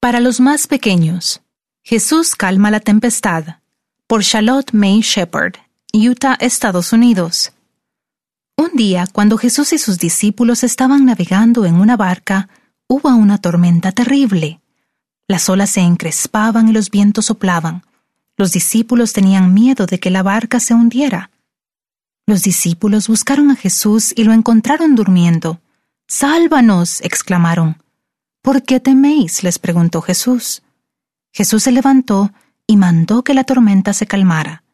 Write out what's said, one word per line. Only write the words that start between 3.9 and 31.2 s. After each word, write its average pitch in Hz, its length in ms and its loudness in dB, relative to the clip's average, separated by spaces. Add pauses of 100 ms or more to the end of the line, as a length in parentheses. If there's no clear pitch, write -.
por 220 160 0
Charlotte 240 500 -2
May 208 280 2
Shepard, 170 540 -4 (380)
Utah, 240 480 0
Estados 190 520 -2
Unidos. 226 600 0 (1040)
Un 330 180 -2
día, 190 380 0
cuando 214 260 2
Jesús 262 340 -2
y 320 60 0
sus 196 200 -4
discípulos 214 680 -2
estaban 262 400 2
navegando 220 600 2
en 170 100 2
una 208 200 4
barca, 190 520 -4 (400)
hubo 285 220 -2
una 208 280 2
tormenta 175 540 0
terrible. 226 680 -2 (680)
Las 190 200 -2
olas 196 220 0
se - 100 -2
encrespaban 214 880 0
y 220 40 2
los 214 180 -2
vientos 208 360 0
soplaban. 175 580 -4 (520)
Los 190 160 0
discípulos 226 600 -2
tenían 190 420 4
miedo 226 320 2
de 180 140 -4
que 185 100 -4
la 190 120 0
barca 220 380 -2
se - 140 0
hundiera. 233 560 0 (960)
Los 208 160 0
discípulos 196 680 -2
buscaron 277 420 2
a 262 60 2
Jesús 214 600 -2
y 226 80 0
lo 214 80 4
encontraron 240 640 2
durmiendo. 170 680 0 (460)
"¡Sálvanos!", 277 960 0
exclamaron. 170 800 -2 (600)
"¿Por 269 200 0
qué 262 180 0
teméis?", 269 640 2
les 180 160 -4
preguntó 170 440 -2
Jesús. - 600 -4 (680)